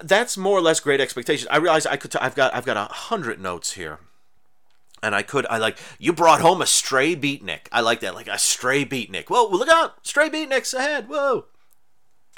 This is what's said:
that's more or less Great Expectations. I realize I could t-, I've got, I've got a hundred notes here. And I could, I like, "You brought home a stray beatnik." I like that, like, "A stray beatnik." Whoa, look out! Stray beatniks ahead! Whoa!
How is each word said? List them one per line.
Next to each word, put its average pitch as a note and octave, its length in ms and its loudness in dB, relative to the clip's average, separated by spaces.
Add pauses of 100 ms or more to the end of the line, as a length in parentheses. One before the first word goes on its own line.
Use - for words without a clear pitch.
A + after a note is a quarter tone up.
that's G3 340 2
more G3 220 2
or - 20 4
less D#3+ 180 4
Great C#3 220 2
Expectations. C3 500 -2
I C#3+ 60 2
realize D#3 300 4
I C#3+ 100 -2
could - 140 -12
t-, - 100 -4
I've B2+ 140 -2
got, C3+ 200 2
I've B2 120 -4
got A#2+ 100 0
a G#2 160 -4
hundred D3 480 -6
notes F2+ 320 -6
here. D#2 280 -12 (1000)
And A2 120 -2
I G2+ 80 0
could, C3 240 -2
I A2+ 120 -4
like, A2 200 -2 (200)
"You C#3+ 140 0
brought D#3+ 280 6
home E3+ 200 6
a C#3 60 0
stray C3+ 480 2
beatnik." B2+ 560 -6
I A#2 100 0
like A#2 200 0
that, F#2 160 -6
like, F#2 100 -16
"A G2+ 100 -6
stray C3 480 0
beatnik." G#2 440 -8
Whoa, A3+ 200 2
look G3+ 200 0
out! E4 380 2
Stray D4+ 220 2
beatniks C4+ 460 -4
ahead! C4 340 -4
Whoa! C#4 380 -2 (920)